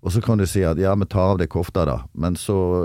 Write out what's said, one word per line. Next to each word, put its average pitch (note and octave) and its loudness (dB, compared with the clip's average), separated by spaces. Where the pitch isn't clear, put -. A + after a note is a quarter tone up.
Og F2 -2
så F#2+ 2
kan A2 2
du G2 4
si G2 0
at, D#2+ 0
"Ja, F#2+ 2
men G2 0
ta G2 0
av G2 2
deg F2 0
kofta E2+ -2
da." B1 -2
Men F2 -2
så, G2+ -4